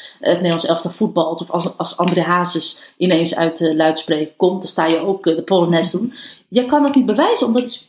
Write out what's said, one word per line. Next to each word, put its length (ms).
het 160
Nederlands 300
elftal 260
voetbalt, 500
of 100
als, 260
als 200
André 240
Hazes 760
ineens 380
uit 220
de 180
luidspreker 600
komt, 240
dan 60
sta 180
je 140
ook, 260
eh, 100
de 80
Polonaise 540
doen. 160
Je 160
kan 180
dat 120
niet 100
bewijzen, 420
omdat, 420